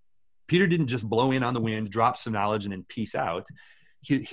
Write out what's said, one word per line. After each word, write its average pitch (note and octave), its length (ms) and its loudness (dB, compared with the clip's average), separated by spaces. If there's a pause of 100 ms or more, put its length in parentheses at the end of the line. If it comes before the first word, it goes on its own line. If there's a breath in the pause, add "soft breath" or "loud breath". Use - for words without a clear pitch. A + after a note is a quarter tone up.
(520)
Peter F3+ 160 6
didn't E3 200 2
just A2+ 200 -2
blow A#2 240 4
in C3 120 0
on A#2+ 100 0
the B2 80 -2
wind, A2 280 -2
drop A2+ 280 2
some A2+ 160 -4
knowledge, G#2 320 0
and G2+ 80 -4
then F#2 160 -10
peace - 260 -8
out. G2 320 -4 (640 soft breath)
Hi-, C3 240 0